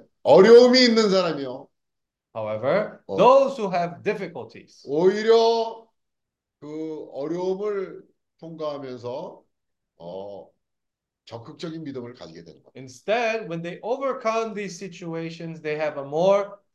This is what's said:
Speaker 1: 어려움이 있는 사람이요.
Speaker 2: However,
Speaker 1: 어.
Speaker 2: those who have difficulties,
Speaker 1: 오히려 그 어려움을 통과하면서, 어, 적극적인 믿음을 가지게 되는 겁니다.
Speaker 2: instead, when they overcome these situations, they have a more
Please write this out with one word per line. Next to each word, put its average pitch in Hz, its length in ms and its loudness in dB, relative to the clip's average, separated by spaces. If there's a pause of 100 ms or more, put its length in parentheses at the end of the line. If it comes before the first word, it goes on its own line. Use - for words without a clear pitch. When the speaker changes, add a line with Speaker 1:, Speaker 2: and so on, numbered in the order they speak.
(240)
Speaker 1:
어려움이 233 580 10
있는 226 280 4
사람이요. 147 580 -2 (680)
Speaker 2:
However, 113 720 -4
Speaker 1:
어. - 100 -6
Speaker 2:
those 262 420 4
who 202 100 -4
have 175 340 -6
difficulties, 170 840 -10
Speaker 1:
오히려 226 1000 2 (720)
그 156 500 -12
어려움을 185 920 -6 (380)
통과하면서, 143 1040 -12 (560)
어, 95 480 -14 (760)
적극적인 156 580 -14
믿음을 127 300 -12
가지게 85 320 -20
되는 76 180 -20
겁니다. - 140 -20
Speaker 2:
instead, 214 720 -6
when 170 120 -10
they 170 220 -12
overcome 226 720 -6
these 190 240 -10
situations, 165 840 -12
they 151 160 -6
have 151 220 -6
a 139 80 -10
more 196 480 0 (200)